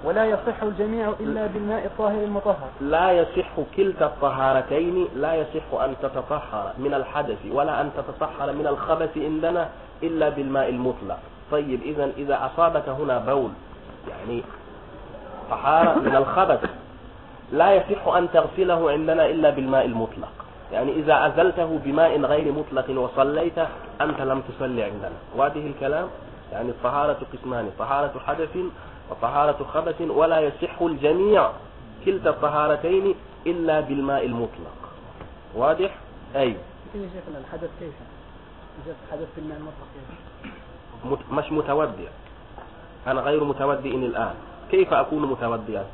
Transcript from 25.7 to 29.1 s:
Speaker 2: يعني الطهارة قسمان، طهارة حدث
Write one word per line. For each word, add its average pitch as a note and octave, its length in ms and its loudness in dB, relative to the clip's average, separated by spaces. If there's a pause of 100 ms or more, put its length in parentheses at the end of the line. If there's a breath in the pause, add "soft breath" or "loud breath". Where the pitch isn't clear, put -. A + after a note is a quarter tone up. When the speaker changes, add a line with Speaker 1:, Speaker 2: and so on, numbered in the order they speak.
Speaker 2:
يعني A#2 180 -4
الطهارة C3+ 480 0 (160)
قسمان، A#2+ 360 -4 (100)
طهارة C3+ 480 0
حدث D#3 300 -4 (540 loud breath)